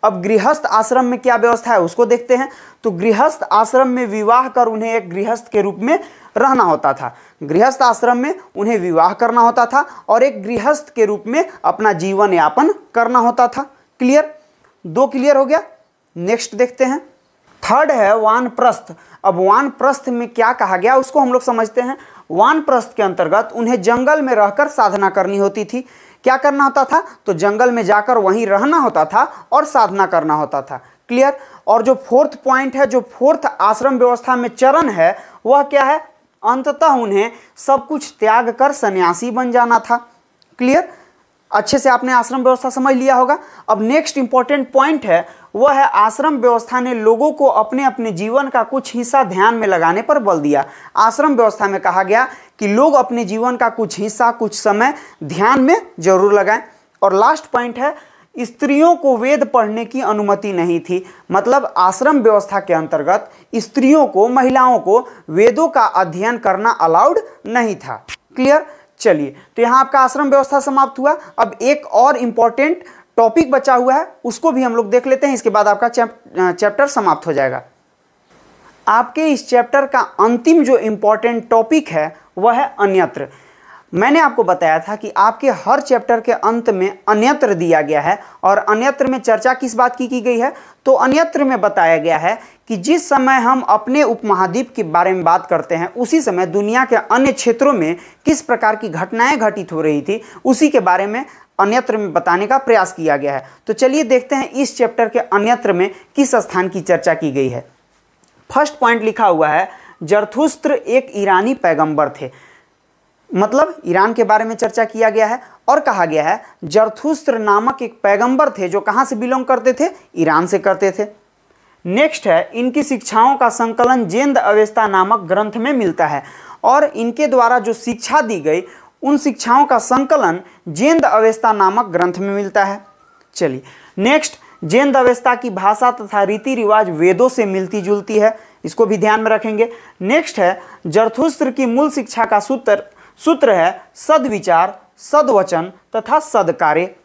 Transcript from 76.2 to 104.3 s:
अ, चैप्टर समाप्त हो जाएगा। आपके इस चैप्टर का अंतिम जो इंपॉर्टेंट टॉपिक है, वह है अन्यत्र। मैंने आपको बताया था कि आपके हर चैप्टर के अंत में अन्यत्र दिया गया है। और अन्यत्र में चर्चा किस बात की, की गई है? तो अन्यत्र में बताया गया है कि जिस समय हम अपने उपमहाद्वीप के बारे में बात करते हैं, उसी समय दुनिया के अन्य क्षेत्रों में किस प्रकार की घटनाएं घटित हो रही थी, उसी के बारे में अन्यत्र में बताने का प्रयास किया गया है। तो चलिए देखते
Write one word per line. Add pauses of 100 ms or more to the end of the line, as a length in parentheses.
अ,
चैप्टर
समाप्त
हो
जाएगा। (1300)
आपके
इस
चैप्टर
का
अंतिम
जो
इंपॉर्टेंट
टॉपिक
है, (220)
वह
है
अन्यत्र। (640)
मैंने
आपको
बताया
था
कि
आपके
हर
चैप्टर
के
अंत
में (100)
अन्यत्र
दिया
गया
है। (220)
और
अन्यत्र
में
चर्चा
किस
बात
की,
की
गई
है? (300)
तो
अन्यत्र
में
बताया
गया
है (280)
कि
जिस
समय
हम
अपने
उपमहाद्वीप
के
बारे
में
बात
करते
हैं,
उसी
समय
दुनिया
के
अन्य
क्षेत्रों
में (280)
किस
प्रकार
की
घटनाएं
घटित
हो
रही
थी, (220)
उसी
के
बारे
में (340)
अन्यत्र
में
बताने
का
प्रयास
किया
गया
है। (200)
तो
चलिए
देखते